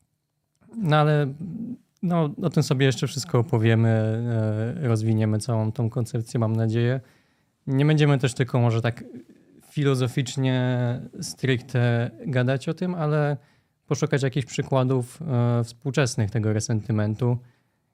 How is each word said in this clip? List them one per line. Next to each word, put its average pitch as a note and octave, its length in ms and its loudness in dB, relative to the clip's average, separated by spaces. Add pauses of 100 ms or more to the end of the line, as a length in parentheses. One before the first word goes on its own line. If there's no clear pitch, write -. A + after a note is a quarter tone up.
(760)
no E3 200 2
ale, D3 360 4 (680)
no, E3+ 280 0 (120)
o - 80 0
tym D#3+ 120 2
sobie C3+ 240 2
jeszcze C3+ 200 0
wszystko - 320 -2
opowiemy, A2+ 500 4 (920)
e, C3 80 -2
rozwiniemy A2 500 2
całą A2 340 -2
tą A2 180 -2
koncepcję, A#2 500 -4
mam A2 160 0
nadzieję. A#2 440 0 (640)
Nie C#3 200 2
będziemy D3 320 4
też B2+ 160 -2
tylko B2+ 260 0
może A2+ 220 2
tak A#2 220 -4 (880)
filozoficznie B2+ 1080 0 (200)
stricte A#2+ 880 0 (160)
gadać B2+ 420 0
o D#3+ 60 -2
tym, F3+ 200 -4
ale D3+ 420 0 (500)
poszukać C#3+ 360 0
jakichś C3 240 -2
przykładów, C3 760 0
e, A#2+ 420 2
współczesnych A#2+ 640 -2
tego A2 220 0
resentymentu G#2+ 840 0 (560)